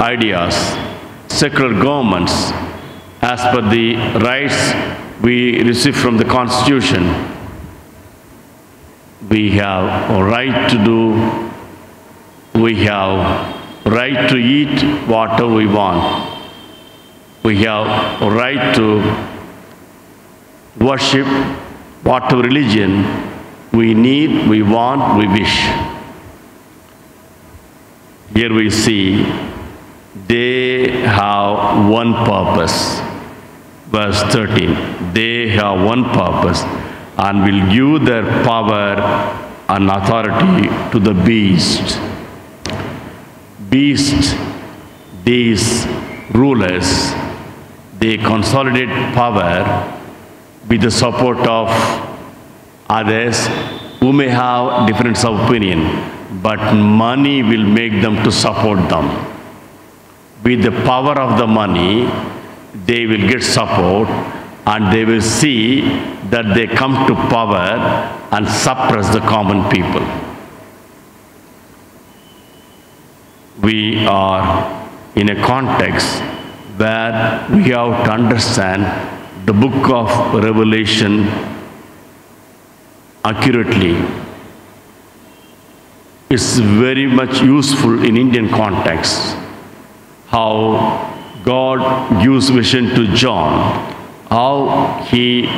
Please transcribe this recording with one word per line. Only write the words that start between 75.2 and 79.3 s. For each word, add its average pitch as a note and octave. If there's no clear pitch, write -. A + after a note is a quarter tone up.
a G2+
context A#2+
where A2+
we G3+
have A#2+
to G#2+
understand G#2